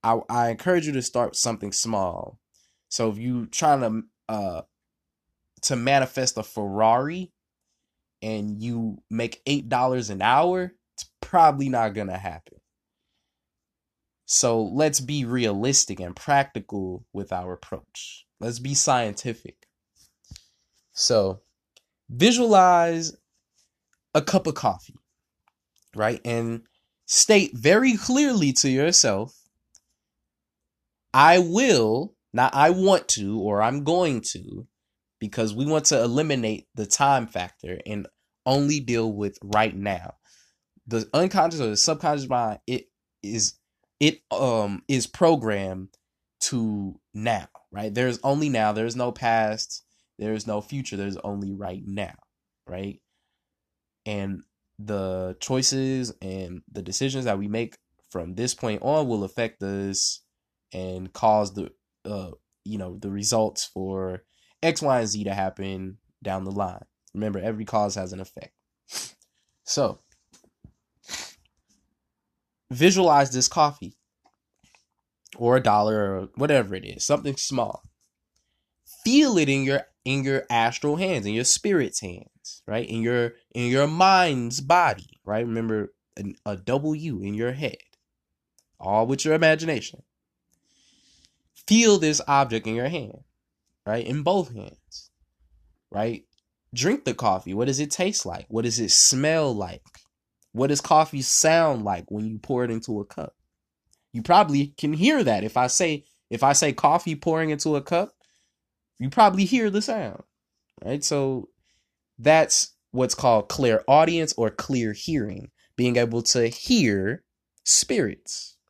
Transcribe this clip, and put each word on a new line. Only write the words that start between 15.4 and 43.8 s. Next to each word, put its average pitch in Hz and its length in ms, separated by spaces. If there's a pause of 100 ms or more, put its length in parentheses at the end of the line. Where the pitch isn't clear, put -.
and 87 160
practical 101 1000
with 98 180
our 90 220
approach. - 720 (140)
Let's 113 180
be 135 160
scientific. 120 920 (1300)
So 101 480 (680)
visualize 175 1040 (1000)
a 151 60
cup 185 260
of 156 80
coffee, - 420 (1000)
right? 110 300
And 117 380 (420)
state - 480
very 208 440
clearly 254 560
to 139 160
yourself, 131 680 (1800)
"I 156 240
will," 170 760 (180)
not 127 220
"I 151 160
want 190 380
to" 104 300
or 101 220
"I'm 135 220
going 156 380 (100)
to," 98 360 (520)
because 110 340
we 127 120
want 151 200
to 131 160
eliminate 120 720
the 107 120
time 139 420
factor 90 580
and 104 220 (380)
only 143 340
deal 117 320
with 101 320
right 104 320
now. 95 400 (720)
The 113 260
unconscious 170 480
or 117 60
the 107 100
subconscious 135 500
mind, 117 380
it - 240 (320)
is, 107 320 (460)